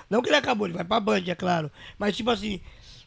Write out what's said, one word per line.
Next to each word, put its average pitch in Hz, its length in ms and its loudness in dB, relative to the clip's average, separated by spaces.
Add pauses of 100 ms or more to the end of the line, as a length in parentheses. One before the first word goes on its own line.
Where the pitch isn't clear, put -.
não 220 120 4
que - 80 -4
ele 302 80 6
acabou, 208 300 2
ele 170 80 -6
vai 185 80 -4
pra 208 160 0
Band, 202 280 2
é 175 80 -2
claro. 170 360 0 (260)
Mas 208 200 0
tipo 226 120 0
assim, 208 300 -2 (480)